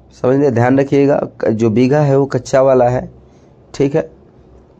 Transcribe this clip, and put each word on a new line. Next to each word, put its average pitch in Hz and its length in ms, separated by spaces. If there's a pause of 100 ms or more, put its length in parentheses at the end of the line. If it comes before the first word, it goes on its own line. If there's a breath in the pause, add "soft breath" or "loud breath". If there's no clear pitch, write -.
(140)
समझ 127 220
लें, 143 180
ध्यान 123 260
रखिएगा। 139 400 (200)
क-, - 100
जो 113 200
बीघा 127 300
है 139 180
वो 139 100
कच्चा 131 340
वाला 131 260
है, 127 200 (680 soft breath)
ठीक 139 200
है, 160 80 (760)